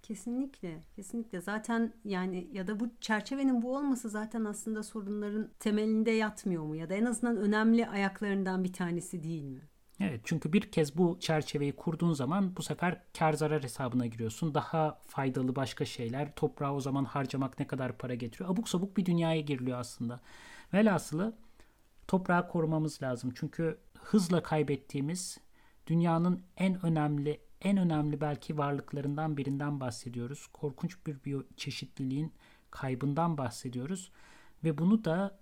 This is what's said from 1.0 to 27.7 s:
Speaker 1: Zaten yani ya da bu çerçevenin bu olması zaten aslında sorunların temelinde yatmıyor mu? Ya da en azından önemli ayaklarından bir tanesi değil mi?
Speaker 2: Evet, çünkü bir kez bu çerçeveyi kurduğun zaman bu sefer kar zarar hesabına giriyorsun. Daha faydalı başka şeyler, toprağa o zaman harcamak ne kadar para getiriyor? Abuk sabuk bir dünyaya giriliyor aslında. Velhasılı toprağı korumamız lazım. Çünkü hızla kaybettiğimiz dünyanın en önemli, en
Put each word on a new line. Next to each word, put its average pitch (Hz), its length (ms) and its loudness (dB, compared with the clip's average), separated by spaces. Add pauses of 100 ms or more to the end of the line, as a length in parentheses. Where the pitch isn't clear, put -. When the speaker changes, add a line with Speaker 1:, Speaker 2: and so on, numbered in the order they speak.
Speaker 1:
Zaten 220 520 -2 (120)
yani 185 480 -2
ya 190 140 -4
da 208 140 -2
bu 240 100 -2 (100)
çerçevenin 254 640 2
bu 254 140 -2
olması 269 320 0
zaten 220 360 -4
aslında 214 380 -4
sorunların 208 760 -4
temelinde 220 520 2
yatmıyor 214 540 0
mu? 156 120 -4
Ya 160 120 -6
da 180 60 -2
en 214 100 2
azından 240 320 2
önemli 220 500 6
ayaklarından 196 800 0
bir 180 80 -2
tanesi 175 500 -4
değil 160 220 -6
mi? 135 160 -10 (400)
Speaker 2:
Evet, 151 240 0
çünkü 156 280 0
bir 214 80 8
kez 156 380 0
bu 180 220 4
çerçeveyi 143 560 0
kurduğun 170 360 2
zaman 175 440 2
bu 160 60 -6
sefer 170 400 -2 (160)
kar 160 140 4
zarar 151 300 2
hesabına 123 440 0
giriyorsun. 117 480 -2
Daha 156 520 0
faydalı 131 500 0
başka 135 280 -2
şeyler, 127 500 -4
toprağa 143 400 0
o 143 60 -2
zaman 135 240 0
harcamak 131 540 -2
ne 143 80 0
kadar 131 320 -4
para 127 160 -4
getiriyor? 123 360 -6
Abuk 208 180 0
sabuk 180 280 0
bir 185 100 2
dünyaya 165 340 4
giriliyor 127 380 -2
aslında. 120 420 -6 (540)
Velhasılı 196 640 4 (720)
toprağı 180 400 4
korumamız 156 540 2
lazım. 127 320 -2
Çünkü 160 440 -2 (160)
hızla 175 480 2
kaybettiğimiz 147 960 -2 (480)
dünyanın 170 560 4 (140)
en 185 300 2
önemli, 147 540 2 (200)
en 196 160 2